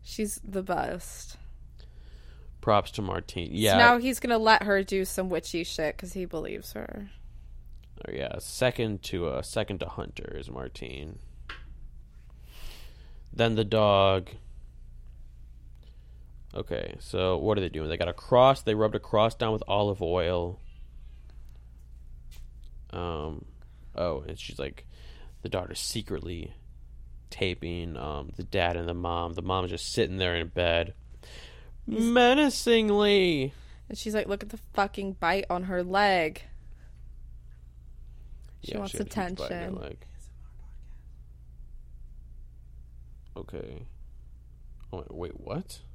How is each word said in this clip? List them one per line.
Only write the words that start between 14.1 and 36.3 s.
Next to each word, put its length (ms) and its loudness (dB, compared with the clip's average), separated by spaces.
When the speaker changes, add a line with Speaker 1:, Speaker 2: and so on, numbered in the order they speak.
Speaker 2:
Okay, 460 -4
so 380 2
what 200 4
are 20 2
they 80 0
doing? 220 -4
They 80 0
got 100 2
a 60 -2
cross. 480 8
They 120 4
rubbed 200 4
a 60 0
cross 340 4
down 180 0
with 160 0
olive 340 2
oil. 560 2
Um, 540 -4
oh, 280 0
and 160 -8
she's 200 -10
like, 280 -6
the 60 -6
daughter's 300 -4
secretly 760 -4
taping, 680 -2
um, 400 -6
the 60 -6
dad 340 2
and 120 0
the 60 0
mom. 400 0
The 80 4
mom's 280 2
just 220 -4
sitting 240 2
there 180 4
in 140 0
bed. 460 4
Speaker 1:
He's 160 0
Speaker 2:
Menacingly. 1500 6
Speaker 1:
And 80 -8
she's 180 -4
like, 120 2
"Look 160 -2
at 80 -10
the 80 -10
fucking 400 2
bite 340 2
on 160 0
her 200 0
leg." 580 6